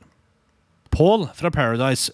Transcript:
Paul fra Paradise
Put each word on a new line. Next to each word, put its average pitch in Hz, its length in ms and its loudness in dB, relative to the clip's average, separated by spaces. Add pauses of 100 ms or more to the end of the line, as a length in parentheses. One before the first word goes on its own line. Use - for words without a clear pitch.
(920)
Paul 185 400 2
fra 170 220 -4
Paradise 127 600 -2